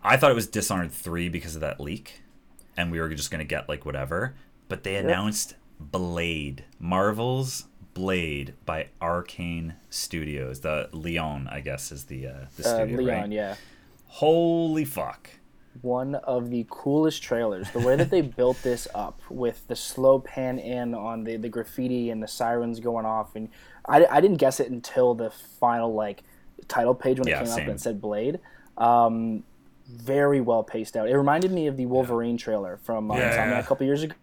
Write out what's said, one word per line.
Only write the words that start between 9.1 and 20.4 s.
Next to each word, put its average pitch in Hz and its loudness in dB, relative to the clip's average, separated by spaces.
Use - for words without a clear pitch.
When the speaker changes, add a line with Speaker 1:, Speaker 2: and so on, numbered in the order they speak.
Speaker 1:
Studios. 69 -6
The 78 -4
Leon, 78 -4
I 71 -8
guess, 67 -8
is 69 -14
the, 65 -10
uh, 64 -12
the - -2
Speaker 2:
Uh, 117 2
Speaker 1:
studio, 113 -2
Speaker 2:
Leon, 120 0
Speaker 1:
right? 104 -6
Speaker 2:
yeah. 104 -4
Speaker 1:
Holy 165 2
fuck. - -8
Speaker 2:
One 127 -2
of 123 -2
the 117 0
coolest 151 2
trailers. 107 -2
The 120 -4
way 127 6
that 175 4
they 180 4
Speaker 1:
<laughs> 127 -4
Speaker 2:
built 123 4
this 123 -2
up - -6
with 123 -4
the 120 -4
slow 135 4
pan 131 -4